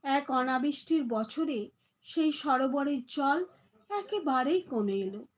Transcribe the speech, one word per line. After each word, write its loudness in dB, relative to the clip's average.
এক 0
অনাবৃষ্টির 0
বছরে -2
সেই 0
সরোবরের 0
জল 0
একেবারেই 0
কমে -2
এলো। -4